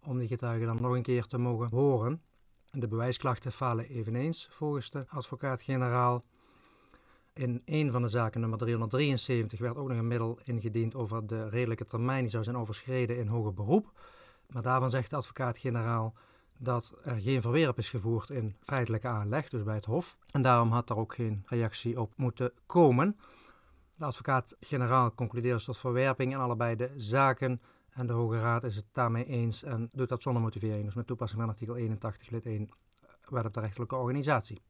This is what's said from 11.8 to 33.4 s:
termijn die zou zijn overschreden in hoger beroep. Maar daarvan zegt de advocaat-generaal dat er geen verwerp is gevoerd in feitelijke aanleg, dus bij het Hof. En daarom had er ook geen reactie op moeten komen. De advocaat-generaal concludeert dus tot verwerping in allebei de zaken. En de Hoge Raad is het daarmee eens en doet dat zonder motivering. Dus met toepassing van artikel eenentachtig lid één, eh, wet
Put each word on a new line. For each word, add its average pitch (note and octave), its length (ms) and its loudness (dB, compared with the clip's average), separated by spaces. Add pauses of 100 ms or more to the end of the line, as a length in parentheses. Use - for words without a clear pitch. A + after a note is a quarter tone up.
termijn B2+ 360 0
die A#2 80 0
zou A2+ 140 -2
zijn A#2+ 140 -2
overschreden A#2+ 600 -2
in A2+ 100 -2
hoger G#2+ 260 0
beroep. G#2+ 380 2 (560)
Maar B2 140 -6
daarvan B2+ 280 2
zegt B2 200 0
de D3+ 60 -6
advocaat-generaal A#2 1000 -2 (440)
dat A#2+ 440 -4
er A#2+ 180 -2
geen B2 220 2
verwerp B2 360 2
is - 120 -4
gevoerd A2+ 400 -2
in A2 300 -4
feitelijke A2+ 480 -2
aanleg, A2+ 420 -2
dus A2 140 -4
bij G#2+ 120 -2
het G2+ 100 -4
Hof. B2+ 320 -2 (140)
En C#3 100 2
daarom A#2+ 300 6
had A#2 180 2
er G#2 80 0
ook A2 180 -4
geen G#2+ 300 -2
reactie A#2 560 -2
op G#2+ 140 -4
moeten B2 360 -2 (140)
komen. E3 540 6 (760)
De D#3 100 -8
advocaat-generaal B2+ 1120 2
concludeert A#2+ 400 0
dus A2+ 100 -2
tot B2 120 -6
verwerping C3 540 2
in C3+ 80 -4
allebei A#2+ 360 0
de B2 200 -2
zaken. B2+ 680 2 (280)
En B2 180 -6
de A#2 60 0
Hoge A2+ 260 2
Raad A#2 240 2
is A2+ 120 -4
het G#2 160 -8
daarmee A#2 340 0
eens A#2 380 -2
en A#2 280 -4
doet C3 180 -2
dat A#2+ 120 -4
zonder A#2+ 200 0
motivering. G#2+ 440 -2
Dus G2+ 80 -6
met A#2+ 140 -6
toepassing A2 340 -4
van A2+ 80 0
artikel A2 260 -6
eenentachtig A2 540 -6
lid A2+ 160 -6
één, G#2+ 240 -4 (320)
eh, - 80 -20 (200)
wet A#2+ 160 -2